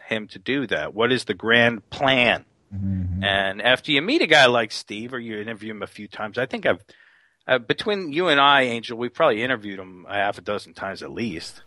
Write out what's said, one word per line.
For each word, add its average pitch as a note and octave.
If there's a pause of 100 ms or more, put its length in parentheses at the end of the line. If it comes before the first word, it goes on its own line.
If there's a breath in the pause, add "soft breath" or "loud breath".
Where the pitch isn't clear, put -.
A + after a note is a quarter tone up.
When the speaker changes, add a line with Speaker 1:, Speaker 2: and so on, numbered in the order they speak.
Speaker 1:
him G#2+
to G2+
do B2+
that, D#2
what A2+
is B2
the G#2+
grand A#2
plan? B2 (280)
Speaker 2:
Mm-hmm. F#2+
Speaker 1:
And G2
after B2+
you C#3
meet C4+
a A#3
guy D3+
like A#2+
Steve, A2+
or B2
you A2+
interview G#2+
him G#2
a F2+
few G#2
times, G#2+
I B2
think G#3
I've, G#2 (640 soft breath)
uh, B2+
between D#3
you F3
and C#3+
I, C#3
Angel, A#2
we've A#2+
probably B2
interviewed G#2
him F#2
a F#2+
half G2+
a G2+
dozen G2
times G2
at C#2+
least. F2+